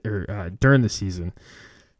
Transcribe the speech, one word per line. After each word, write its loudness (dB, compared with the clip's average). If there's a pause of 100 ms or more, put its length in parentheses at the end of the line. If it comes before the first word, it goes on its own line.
or, -6
uh, -8 (100)
during 6
the 2
season, -6 (680)